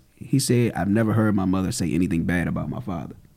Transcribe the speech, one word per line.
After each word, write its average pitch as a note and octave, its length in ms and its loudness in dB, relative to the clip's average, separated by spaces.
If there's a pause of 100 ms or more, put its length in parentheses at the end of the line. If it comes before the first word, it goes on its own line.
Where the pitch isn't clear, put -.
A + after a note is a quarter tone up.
(160)
he - 240 -2
said, A#2+ 340 2
"I've - 140 -2
never G#2+ 260 2
heard G#2+ 220 2
my F#2+ 100 0
mother F#2+ 280 0
say E2+ 180 -2
anything E2+ 320 0
bad F2 240 0
about E2 220 -4
my D#2 100 -8
father." E2+ 360 -10 (220)